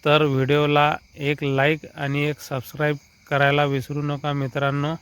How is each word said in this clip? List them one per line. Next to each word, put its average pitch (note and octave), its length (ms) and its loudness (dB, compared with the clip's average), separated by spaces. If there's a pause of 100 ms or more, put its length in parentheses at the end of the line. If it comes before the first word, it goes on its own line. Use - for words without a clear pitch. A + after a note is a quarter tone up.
तर D3+ 180 6
व्हिडिओला D3 720 2 (200)
एक D3 280 -4
लाईक C#3 360 2 (160)
आणि C#3+ 260 -4
एक D3 180 -4
सबस्क्राईब D3 560 -4 (340)
करायला C#3+ 340 2
विसरू C#3 380 -4
नका C#3+ 300 -4
मित्रांनो. C#3+ 680 -2